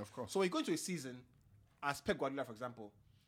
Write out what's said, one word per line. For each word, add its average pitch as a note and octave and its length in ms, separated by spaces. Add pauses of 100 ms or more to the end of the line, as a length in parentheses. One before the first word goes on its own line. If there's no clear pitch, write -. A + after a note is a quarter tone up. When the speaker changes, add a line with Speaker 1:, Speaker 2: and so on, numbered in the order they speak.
Speaker 1:
Of G#2 120
course. A#2+ 180
Speaker 2:
So - 80
when F#3+ 80
you F3+ 60
go D#4 80
into G#3+ 120
a D#3 60
season, C3 400 (640)
as C#3+ 180
Pep F3+ 180
Guardiola, C#3 260
for A#2 80
example, A#2 400 (360)